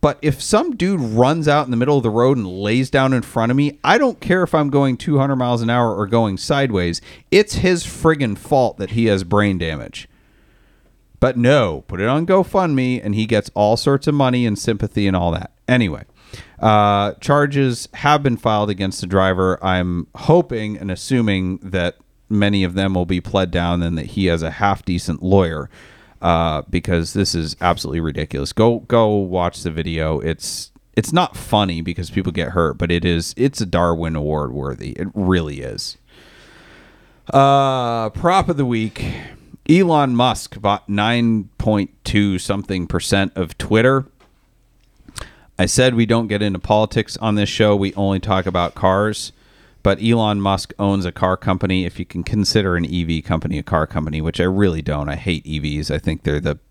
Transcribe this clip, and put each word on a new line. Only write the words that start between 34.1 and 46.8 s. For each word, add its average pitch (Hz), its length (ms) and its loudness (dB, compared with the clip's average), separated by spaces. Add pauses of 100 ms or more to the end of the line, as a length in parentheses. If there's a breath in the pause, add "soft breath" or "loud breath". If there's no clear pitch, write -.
Award 76 380 -4
worthy. 67 380 -8
It 92 220 -8
really 87 480 0
is. 58 360 -10 (1300 loud breath)
Uh, 131 800 2
prop 180 400 0
of 160 80 0
the 139 80 0
week. 113 400 -2 (640 loud breath)
Elon 156 460 4
Musk 117 460 0
bought 101 260 0
nine 110 680 0
point 107 340 0 (120)
two 101 340 2
something 95 500 -4
percent 95 480 0
of 87 220 -6
Twitter. 131 480 2 (1500 loud breath)
I 92 80 2
said 127 300 2
we 117 100 4
don't 113 220 0
get 104 140 -2
into 98 180 -2
politics 107 580 -2